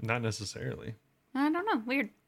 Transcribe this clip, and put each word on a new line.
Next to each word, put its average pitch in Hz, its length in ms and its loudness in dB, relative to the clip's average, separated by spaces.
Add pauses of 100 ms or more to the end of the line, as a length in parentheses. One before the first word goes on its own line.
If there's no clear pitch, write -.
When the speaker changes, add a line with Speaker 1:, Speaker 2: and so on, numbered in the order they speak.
Speaker 1:
Not 117 200 2
necessarily. 110 720 -4 (420)
Speaker 2:
I 285 140 4
don't 349 160 0
know. 302 200 2
Weird. 254 240 2 (180)